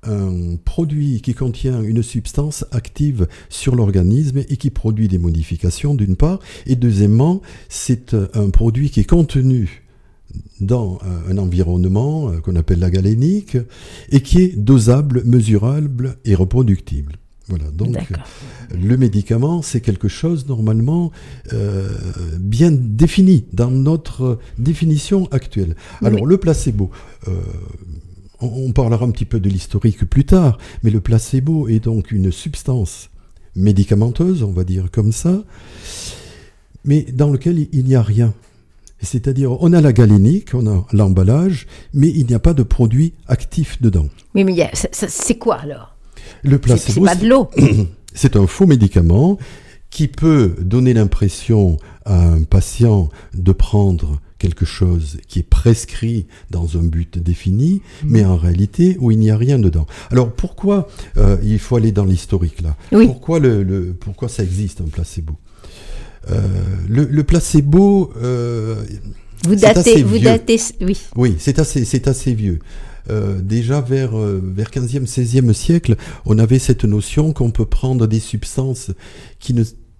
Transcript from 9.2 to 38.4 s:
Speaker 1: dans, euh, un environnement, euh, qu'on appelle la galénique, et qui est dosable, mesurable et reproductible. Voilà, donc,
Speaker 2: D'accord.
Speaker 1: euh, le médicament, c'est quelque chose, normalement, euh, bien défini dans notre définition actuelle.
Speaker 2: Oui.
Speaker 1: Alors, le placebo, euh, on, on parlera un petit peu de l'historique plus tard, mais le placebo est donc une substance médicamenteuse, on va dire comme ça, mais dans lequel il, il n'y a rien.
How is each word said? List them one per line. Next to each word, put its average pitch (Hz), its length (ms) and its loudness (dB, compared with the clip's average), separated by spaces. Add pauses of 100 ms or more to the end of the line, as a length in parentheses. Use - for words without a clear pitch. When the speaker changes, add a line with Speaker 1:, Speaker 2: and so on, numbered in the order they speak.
Speaker 1:
dans, 98 460 -2
euh, 90 260 -6
un 95 60 -2
environnement, 92 960 0
euh, 82 80 -4
qu'on 87 180 -4
appelle 85 220 0
la 90 100 0
galénique, 113 640 0 (560)
et 139 80 4
qui 175 220 2
est 185 160 0
dosable, 123 680 2
mesurable 123 1000 0
et 101 100 2
reproductible. 92 760 -2 (340)
Voilà, 76 240 -6
donc, 87 220 -4
Speaker 2:
D'accord. - 240 -8 (560)
Speaker 1:
euh, - 100 -10
le 117 140 2
médicament, 120 640 0
c'est - 180 -4
quelque 104 300 -2
chose, 156 400 -4
normalement, 123 640 0 (420)
euh, 101 340 -4 (540)
bien 113 320 2
défini 139 800 2
dans 120 180 0
notre 131 680 -2 (200)
définition 156 720 -2
actuelle. 95 460 -4 (240)
Speaker 2:
Oui. 208 80 0
Speaker 1:
Alors, 107 160 0
le 180 120 4
placebo, 123 520 -2 (400)
euh, - 20 -4 (1120)
on, 123 60 -6 (200)
on 123 60 -4
parlera 117 320 0
un 120 60 -2
petit 107 140 -4
peu 117 140 -4
de 95 100 -2
l'historique 98 600 -2
plus 135 160 2
tard, 156 320 4 (260)
mais 113 60 2
le 107 120 0
placebo 131 680 0
est 110 100 2
donc 113 320 -4
une 95 200 0
substance - 760 -6 (460)
médicamenteuse, 110 880 2
on 98 80 -4
va 92 140 -2
dire 92 260 -4
comme 110 220 0
ça, 185 300 -2 (1400)
mais 143 180 2
dans 127 260 0
lequel 160 300 0
il, 147 140 -4
il 131 120 0
n'y 131 100 2
a 120 60 4
rien. 110 320 2 (680)